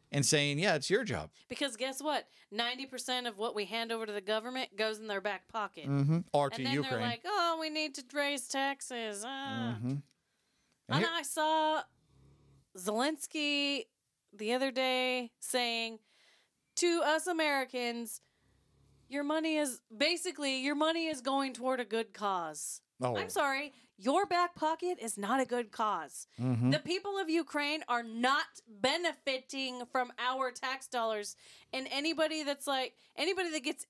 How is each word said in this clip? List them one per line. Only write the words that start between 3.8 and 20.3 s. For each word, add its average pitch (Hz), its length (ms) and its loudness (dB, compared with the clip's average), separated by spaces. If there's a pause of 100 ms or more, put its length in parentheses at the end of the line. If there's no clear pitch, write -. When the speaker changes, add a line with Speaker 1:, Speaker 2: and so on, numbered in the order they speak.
Speaker 2:
over 226 160 -2
to 214 40 -8
the 202 100 -4
government 220 540 -2
goes 220 220 0
in 220 80 -12
their 202 160 -2
back 196 260 -4
pocket. 190 400 -6
Speaker 1:
Mm-hmm. 143 340 4 (120)
Or 143 140 4
Speaker 2:
And - 80 -4
Speaker 1:
to 135 80 -4
Speaker 2:
then 135 100 2
Speaker 1:
Ukraine. 143 260 0
Speaker 2:
they're 240 80 0
like, 233 180 -2
"Oh, 349 360 2
we 311 80 -2
need 311 260 -2
to 277 160 -10
raise 285 360 0
taxes." 247 760 -2
Ah. 254 540 -4
Speaker 1:
Mm-hmm. 120 100 -4
And 139 140 -2 (880)
Speaker 2:
And - 160 4
Speaker 1:
here 339 80 0
Speaker 2:
I 339 80 0
saw 311 600 2 (960)
Zelensky 285 1080 0 (480)
the 214 200 -2
other 254 180 2
day 254 680 0
saying 226 600 -2 (800)
to 339 280 4
us 311 220 2
Americans, 247 920 0 (840)
"Your 285 160 -2
money 311 340 2
is, 277 240 0 (140)
basically, 285 640 0